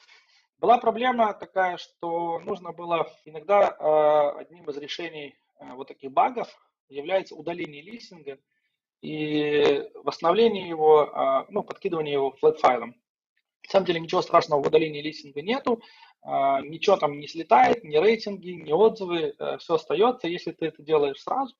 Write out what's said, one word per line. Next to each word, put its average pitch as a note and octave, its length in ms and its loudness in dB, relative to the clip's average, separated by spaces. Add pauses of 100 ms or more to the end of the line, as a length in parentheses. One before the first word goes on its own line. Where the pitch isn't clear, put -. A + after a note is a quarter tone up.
(600)
Была A3 200 4
проблема A3+ 540 0
такая, F#3 440 -4
что E3+ 600 -6
нужно F3+ 340 -10
было E3+ 380 -2 (140)
иногда, D#3+ 440 2 (100)
э, D3+ 600 4
одним D#3 280 -18
из C#3 80 -8
решений, D3+ 580 -12 (240)
э, C#3 160 -18
вот C3 120 -14
таких - 240 -14
багов G#3+ 360 0 (420)
является E3 460 -4
удаление D#3 480 -10
листинга E3 560 -18 (640)
и D3+ 920 0
восстановление F#3 760 2
его, D#3 340 6
э, C3+ 460 -2
ну, - 140 -4
подкидывание D#3+ 500 -6
его C3+ 180 0
флэт-файлом. C3 640 0 (720)
На - 60 -16
самом F#3+ 140 4
деле E3+ 160 -2
ничего E3+ 200 -2
страшного C#3+ 400 2
в D3 60 -2
удалении D#3 340 0
листинга D3 400 -12
нету, A#3 400 -4 (400)
а, C#3 400 0
ничего D#3+ 360 0
там D3 220 -4
не D3 80 -16
слетает, A#3 580 2
ни D3+ 120 -2
рейтинги, G3 540 0
ни D#3+ 220 -10
отзывы, F3 640 0
э, C#3+ 180 -6
все E3+ 180 -4
остается, F3+ 520 0
если F3 240 -8
ты E3 160 -6
это D3+ 160 -12
делаешь C#3+ 380 0
сразу, C4 380 -6